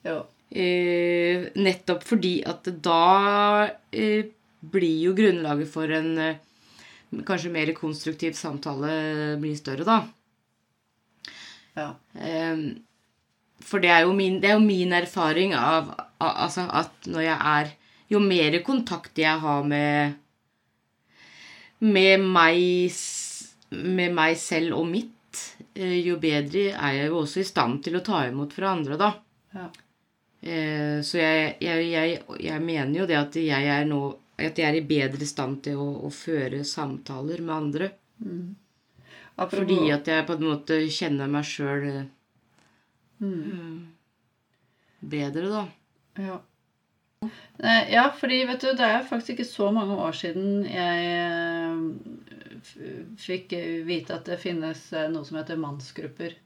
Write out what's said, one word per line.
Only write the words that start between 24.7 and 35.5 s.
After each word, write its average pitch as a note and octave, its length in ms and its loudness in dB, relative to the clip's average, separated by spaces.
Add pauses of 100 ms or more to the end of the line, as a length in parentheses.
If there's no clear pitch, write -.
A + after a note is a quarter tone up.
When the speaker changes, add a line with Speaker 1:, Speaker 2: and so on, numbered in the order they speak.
Speaker 2:
og E3 100 0
mitt, - 540 -6 (280)
eh, F3+ 300 -2
jo F3 180 0
bedre D#3 540 0
er C#3 240 -2
jeg D3 140 0
jo E3+ 100 0
også D3+ 220 -2
i F#3+ 40 -2
stand C#3 380 0
til E3+ 140 -2
å F3 60 -6
ta E3+ 220 0
imot C#3+ 260 -4
fra F#3+ 200 -2
andre D3+ 260 -4
da. G#3 140 2 (400)
Speaker 1:
Ja. F3+ 160 -14 (720)
Speaker 2:
Eh, D3+ 580 -2
så E3+ 200 -2
jeg, D#3 380 2
jeg, E3+ 320 0
jeg, E3 320 0 (180)
jeg D#3+ 220 -4
mener D#3 380 -2
jo F#3+ 60 0
det E3 120 4
at D3 180 -2
jeg C#3+ 320 2
er D3 180 2
nå, D3 140 0 (360)
at D#3 200 -4
jeg D#3+ 120 2
er D3+ 100 2
i D#3 80 -4
bedre C#3 400 0
stand C3+ 380 -4